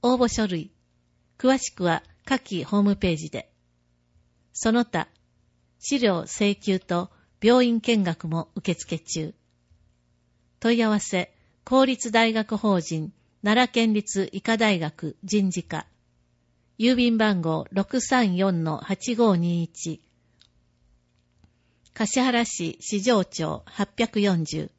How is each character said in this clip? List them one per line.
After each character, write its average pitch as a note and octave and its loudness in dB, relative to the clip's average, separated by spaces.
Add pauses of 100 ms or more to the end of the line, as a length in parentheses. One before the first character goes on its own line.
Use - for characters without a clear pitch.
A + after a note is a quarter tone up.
応 B3 2
募 A#3+ 2
書 G#3+ -2
類、 E3+ -6 (640)
詳 C4 2
し - -6
く - -8
は E3+ 0 (220)
下 C4+ 0
記 F3 -6
ホ G3+ 0
ー - 4
ム G3+ 2
ペ F#3+ 0
ー D#3+ -4
ジ D#3 -10
で。 - -12 (1000)
そ - -2
の A#3 2
他、 E3 -4 (720)
資 C#4+ -2
料 G3 2
請 G3+ -2
求 F#3+ -2
と F3 -4 (300)
病 B3 6
院 A#3 0
見 A3 2
学 E3+ -4
も E3 -4
受 F#3 -4
付 - -8
中。 D#3 -8 (1300)
問 A#3 2
い A#3 2
合 A3 2
わ G#3+ 2
せ、 - -6 (320)
公 C4 4
立 B3 -4
大 A3+ 2
学 A3 -2
法 G3+ 0
人 D#3+ -6 (300)
奈 A3+ 4
良 - -6
県 A3+ 2
立 G3+ -2
医 G3 -10
科 A3+ 0
大 G#3+ 2
学 D#3 -6
人 G3 0
事 E3+ -6
課。 - -8 (920)
郵 A#3+ 4
便 A#3+ 2
番 G#3+ 2
号 D#3+ -2
六 G3 -2
三 A3+ 2
四 F3+ 0
の D#3 -4
八 - -6
五 A3 4
二 E3+ 0
一。 - -10 (1900)
橿 A#3 0
原 B3 2
市 - -8
四 G3+ -4
条 G#3 2
町 D#3 -6
八 - -6
百 A3 0
四 F3+ 2
十。 D3+ -8